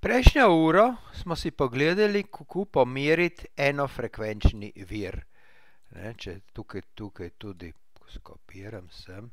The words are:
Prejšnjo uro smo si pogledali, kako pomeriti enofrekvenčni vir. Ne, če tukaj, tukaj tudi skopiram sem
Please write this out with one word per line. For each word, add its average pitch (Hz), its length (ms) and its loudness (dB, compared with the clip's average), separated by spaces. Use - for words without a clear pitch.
Prejšnjo 233 560 6
uro 202 300 6
smo 165 240 -8
si 165 140 -6
pogledali, 175 720 0
kako - 420 -8
pomeriti 147 800 2
enofrekvenčni 110 1160 -2
vir. 98 300 -6
Ne, 104 260 -12
če 95 220 -14
tukaj, 104 240 -10
tukaj 95 400 -12
tudi 90 320 -14
skopiram 98 760 -16
sem 101 440 -18